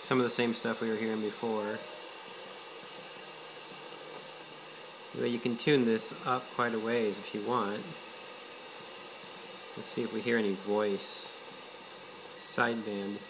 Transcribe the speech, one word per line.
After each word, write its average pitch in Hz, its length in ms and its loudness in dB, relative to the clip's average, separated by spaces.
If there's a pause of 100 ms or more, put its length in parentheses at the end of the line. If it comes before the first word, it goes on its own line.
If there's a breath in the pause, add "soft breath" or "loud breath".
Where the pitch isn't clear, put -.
Some 131 140 6
of 127 60 8
the 117 80 4
same 117 240 4
stuff 113 260 0
we 113 80 2
were 110 60 4
hearing 110 260 2
before. 107 560 0 (3500)
But 120 100 4
you 120 80 2
can 117 200 2
tune 139 280 8
this 110 260 4 (140)
up 127 180 4 (120)
quite 120 180 4
a 110 60 2
ways 110 400 4
if - 160 -6
you 107 60 0
want. 107 420 2 (1900)
Let's 113 120 -6
see - 120 0
if 110 100 2
we 110 100 0
hear 117 180 6
any 101 140 6
voice. 101 760 2 (1120)
Sideband. 104 760 2 (100)